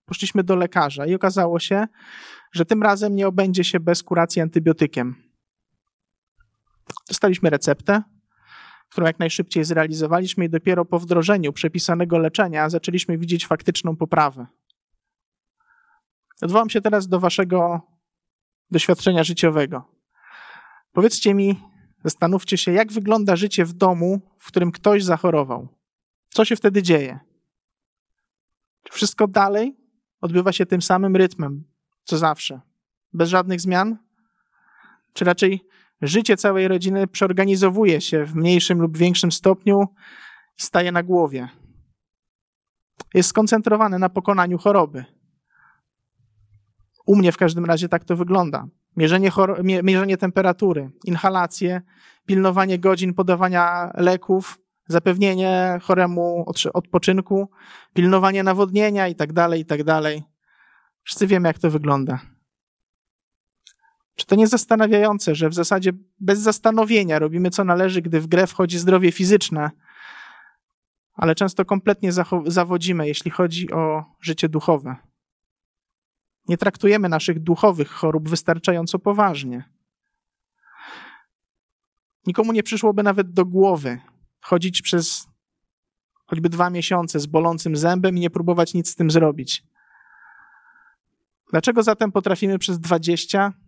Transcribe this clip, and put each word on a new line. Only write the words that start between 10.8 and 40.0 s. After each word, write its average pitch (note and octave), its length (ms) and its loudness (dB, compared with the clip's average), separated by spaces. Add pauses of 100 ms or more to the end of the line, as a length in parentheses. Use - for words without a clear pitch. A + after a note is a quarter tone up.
po E3+ 140 -2
wdrożeniu E3+ 540 0
przepisanego E3+ 640 -2
leczenia D#3 520 0
zaczęliśmy F3 480 -4
widzieć E3+ 300 -4
faktyczną E3 480 -4
poprawę. D3 520 -2 (1900)
Odwołam G#3+ 280 0
się G#3+ 120 -2
teraz G3+ 260 0
do F3+ 120 0
waszego F3 600 0 (880)
doświadczenia F3 520 2
życiowego. D#3+ 680 -2 (1000)
Powiedzcie G3+ 420 2
mi, G3 300 0 (400)
zastanówcie F3 540 -2
się, F3+ 140 -2
jak G#3+ 200 2
wygląda G#3 440 0
życie F#3+ 300 0
w E3+ 80 -6
domu, F3+ 480 0 (160)
w - 100 -20
którym F3 240 0
ktoś G3+ 320 2
zachorował. D3 640 0 (600)
Co A3 160 2
się A3+ 100 0
wtedy G3+ 280 2
dzieje? C#3+ 360 0 (1600)
Czy - 100 -20
wszystko G#3 340 0
dalej G3+ 500 0 (440)
odbywa F3+ 300 0
się F3+ 140 -2
tym F3+ 160 -2
samym F#3+ 340 2
rytmem, D#3 480 0 (400)
co - 140 -4
zawsze, D3+ 440 -4 (520)
bez E3+ 160 0
żadnych F#3 320 0
zmian? F#3+ 360 -2 (1160)
Czy F3 120 -4
raczej F#3 420 0 (340)
życie G3 360 0
całej F#3+ 300 2
rodziny F#3+ 400 0
przeorganizowuje F#3+ 960 2
się D3+ 240 -2
w D#3 100 -8
mniejszym E3+ 460 2
lub D#3+ 160 0
większym F3 340 2
stopniu G3 560 2 (680)